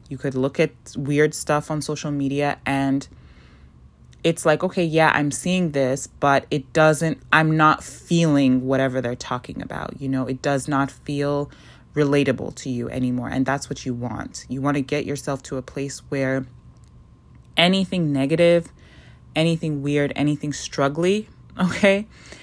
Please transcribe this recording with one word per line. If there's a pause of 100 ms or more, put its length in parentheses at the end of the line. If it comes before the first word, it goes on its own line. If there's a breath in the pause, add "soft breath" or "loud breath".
You
could
look
at (240)
weird
stuff
on
social
media
and (1160 soft breath)
it's
like,
okay,
yeah,
I'm
seeing
this,
but
it
doesn't, (100)
I'm
not
feeling
whatever
they're
talking
about.
You
know,
it
does
not
feel (440 loud breath)
relatable
to
you
anymore.
And
that's
what
you
want.
You
want
to
get
yourself
to
a
place (100)
where (1120)
anything
negative, (640 loud breath)
anything
weird,
anything
struggly, (160)
<laughs>
okay, (360 loud breath)